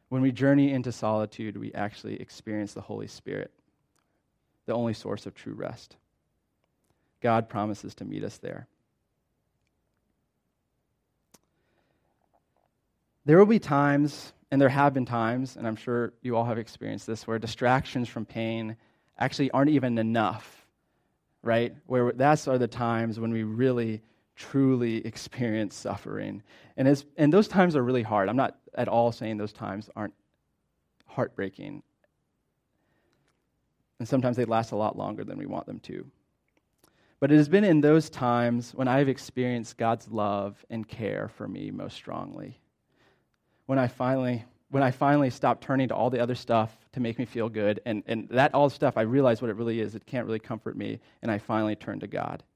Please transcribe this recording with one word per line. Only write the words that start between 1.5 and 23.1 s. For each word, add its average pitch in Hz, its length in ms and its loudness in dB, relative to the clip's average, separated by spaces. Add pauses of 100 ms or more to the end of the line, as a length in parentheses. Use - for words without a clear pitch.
we 110 180 -12
actually 104 460 -8
experience 107 520 -10
the 101 80 -14
Holy 107 260 -10
Spirit, 98 460 -12 (1120)
the 117 80 -4
only 117 200 -2
source 104 320 -8
of 98 80 -14
true 110 200 -14
rest. 101 420 -12 (1200)
God 113 280 2
promises 104 480 -6
to 101 80 -16
meet 101 180 -10
us 104 160 -10
there. 50 300 -14 (4000)
There 151 140 10
will 208 80 12
be 220 120 6
times, 143 760 2 (200)
and 139 80 4
there 139 80 8
have 139 260 4
been 127 120 -2
times, 120 500 -2
and 113 100 -8
I'm 110 100 -4
sure 120 360 -4 (100)
you 120 140 -4
all 117 80 2
have 117 140 -4
experienced 107 480 -10
this, 110 200 -8
where 113 120 -2
distractions 123 680 0
from 110 180 -8
pain 113 500 -6 (420)
actually 135 320 0
aren't 139 200 4
even 123 280 2
enough, 113 680 -2 (760)
right? 117 320 0 (120)
Where 123 260 2
that's 147 340 4
are 131 120 2
the 120 100 0
times 117 500 -2